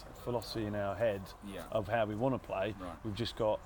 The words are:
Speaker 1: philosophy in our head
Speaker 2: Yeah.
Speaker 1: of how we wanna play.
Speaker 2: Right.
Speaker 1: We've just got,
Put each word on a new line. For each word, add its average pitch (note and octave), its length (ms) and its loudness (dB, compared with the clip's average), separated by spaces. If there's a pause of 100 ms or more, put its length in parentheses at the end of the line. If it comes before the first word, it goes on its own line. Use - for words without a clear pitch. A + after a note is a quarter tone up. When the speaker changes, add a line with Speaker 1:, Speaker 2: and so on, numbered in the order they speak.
(240)
Speaker 1:
philosophy A#2 420 -2
in G#2 100 -2
our G2 200 0
head G2+ 260 2 (240)
Speaker 2:
Yeah. G2 160 -8 (100)
Speaker 1:
of G#2+ 160 2
how A2+ 180 4
we G#2 100 0
wanna A#2+ 240 2
play. G2+ 400 0
Speaker 2:
Right. F2+ 100 -6 (140)
Speaker 1:
We've G#2+ 120 -2
just A2 200 -2
got, G#2+ 300 4